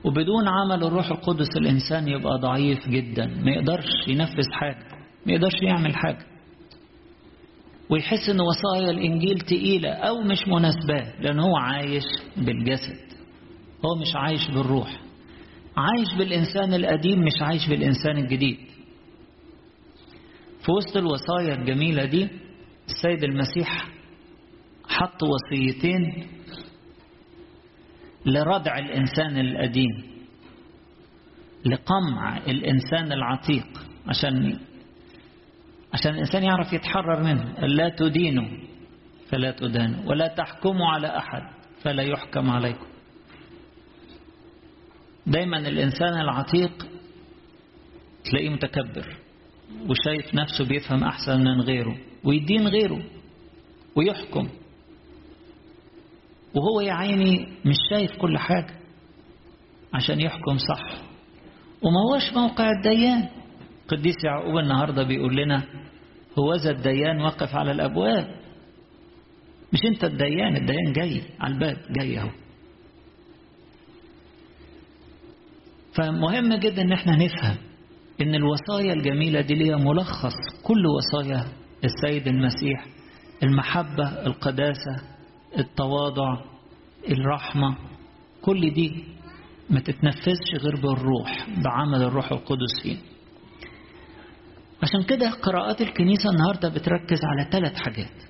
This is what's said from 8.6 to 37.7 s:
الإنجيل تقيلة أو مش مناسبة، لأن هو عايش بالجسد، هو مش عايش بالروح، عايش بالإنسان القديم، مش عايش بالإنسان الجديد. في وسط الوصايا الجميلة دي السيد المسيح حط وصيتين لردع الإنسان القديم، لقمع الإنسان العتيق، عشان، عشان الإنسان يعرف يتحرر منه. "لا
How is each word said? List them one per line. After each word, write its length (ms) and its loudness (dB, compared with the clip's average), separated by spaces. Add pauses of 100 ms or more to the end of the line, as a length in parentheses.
الإنجيل 500 0
تقيلة 500 2
أو 320 -2
مش 260 0
مناسبة، 720 2
لأن 200 0
هو 160 4
عايش 480 -2 (320)
بالجسد، 760 -2 (720)
هو 160 0
مش 160 -2
عايش 340 0
بالروح، 500 0 (760)
عايش 420 0
بالإنسان 560 0
القديم، 460 2
مش 220 2
عايش 260 0
بالإنسان 480 2
الجديد. 420 0 (2000)
في 80 2
وسط 240 0
الوصايا 580 0
الجميلة 500 0
دي 240 2 (600)
السيد 360 0
المسيح 640 -2 (1000)
حط 340 -2
وصيتين 1040 0 (2000)
لردع 520 0
الإنسان 600 -2
القديم، 640 0 (1600)
لقمع 720 0
الإنسان 760 0
العتيق، 540 -2 (420)
عشان، 500 0 (1400)
عشان 200 0
الإنسان 280 -2
يعرف 300 0
يتحرر 500 -2
منه. 380 0
"لا 280 2